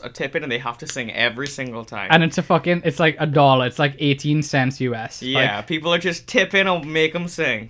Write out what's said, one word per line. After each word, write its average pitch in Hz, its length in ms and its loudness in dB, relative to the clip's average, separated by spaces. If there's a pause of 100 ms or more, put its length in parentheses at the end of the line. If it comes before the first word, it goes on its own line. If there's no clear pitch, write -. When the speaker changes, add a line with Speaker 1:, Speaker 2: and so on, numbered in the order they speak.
Speaker 1:
a - 40 -12
tip - 280 -8
in 156 60 -2
and 147 100 -8
they 120 60 -2
have 120 200 -6
to 151 80 -14
sing 120 260 -6
every 117 360 -2
single 123 360 -8
time. 104 280 -8
Speaker 2:
And 160 100 8
it's 165 160 0
a 180 40 2
fucking, 175 420 2
it's, 160 160 0
like, 160 180 4
a - 80 0
dollar. 135 400 6
It's, 123 120 -4
like, 143 200 0
eighteen 147 440 2
cents 135 380 0
U 127 140 -2
S. 113 280 -10
Speaker 1:
Yeah, 127 340 0
Speaker 2:
Like, 107 100 -8
Speaker 1:
people 160 260 -2
are 170 60 2
just 170 300 -4
tipping 196 400 2
or 175 160 0
make 156 300 0
'em 175 140 -4
sing. 123 420 -4